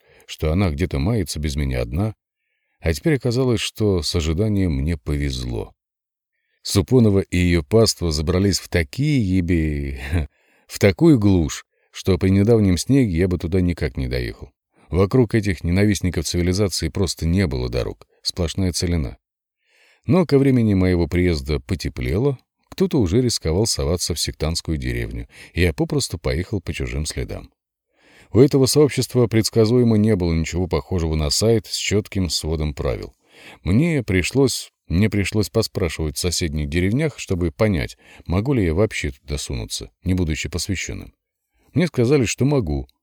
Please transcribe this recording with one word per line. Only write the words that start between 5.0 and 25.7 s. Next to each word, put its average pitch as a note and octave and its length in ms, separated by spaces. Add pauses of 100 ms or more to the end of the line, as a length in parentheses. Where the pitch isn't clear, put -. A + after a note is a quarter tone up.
Супонова G2+ 600
и - 140
ее F2 280
паство G#2 480
забрались E2+ 480
в - 80
такие C3 520
еби-, D#2+ 800 (140)
<laughs> D#2+ 160 (400)
в - 100
такую C#3 400
глушь, F#2+ 460 (260)
что - 280
при F#2+ 100
недавнем G2+ 500
снеге B2 400
я F#2 80
бы F2+ 120
туда F#2 220
никак E2+ 360
не C2 100
доехал. B1 460 (400)
Вокруг G2+ 420
этих G2+ 300
ненавистников F2+ 640
цивилизации F2+ 640
просто F#2+ 340
не F2+ 220
было B1+ 240
дорог, A#1+ 360 (140)
сплошная F2+ 520
целина. D#2+ 440 (880)
Но C3+ 220
ко C#3 120
времени B2 360
моего F#2 320
приезда D2+ 540
потеплело, E2+ 800 (300)
кто-то F3+ 320
уже G2+ 220
рисковал G2+ 420
соваться E2+ 480
в E2 80
сектантскую - 560
деревню, A#1+ 520 (260)
и - 80
я F2 100